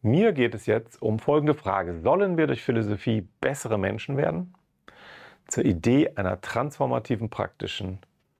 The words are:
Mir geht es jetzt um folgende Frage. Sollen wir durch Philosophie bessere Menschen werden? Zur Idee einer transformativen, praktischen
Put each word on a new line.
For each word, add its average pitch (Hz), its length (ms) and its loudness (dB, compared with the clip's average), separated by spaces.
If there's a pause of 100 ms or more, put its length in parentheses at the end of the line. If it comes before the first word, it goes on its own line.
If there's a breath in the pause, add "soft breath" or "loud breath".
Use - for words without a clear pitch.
Mir 175 320 4
geht 123 200 2
es 107 120 -10
jetzt 113 360 -2
um 110 160 0
folgende 147 360 2
Frage. 92 480 -2
Sollen 180 340 2
wir 160 100 2
durch 135 160 -2
Philosophie 107 640 -2 (140)
bessere 131 380 -2
Menschen 107 400 -2
werden? 165 360 -2 (960 loud breath)
Zur - 160 -2
Idee 113 540 4
einer 95 240 -2
transformativen, 123 880 -2
praktischen 95 680 -8 (400)